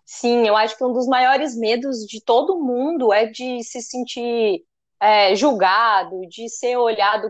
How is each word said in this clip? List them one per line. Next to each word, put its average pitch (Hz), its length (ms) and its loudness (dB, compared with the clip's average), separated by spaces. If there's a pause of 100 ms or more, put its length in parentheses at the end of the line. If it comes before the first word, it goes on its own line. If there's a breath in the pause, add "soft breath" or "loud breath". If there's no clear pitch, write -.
Sim, 240 420 0
eu 208 80 4
acho 220 220 0
que 262 60 -4
um 254 100 0
dos 247 140 -2
maiores 262 480 2
medos 240 500 -2
de 214 180 -16
todo 302 360 2
mundo 254 540 0
é 220 120 4
de 247 380 -8
se 247 180 -12
sentir, 233 840 -4 (360)
é, 208 360 4
julgado, 196 920 2
de 226 220 -14
ser 247 280 -4
olhado 214 520 0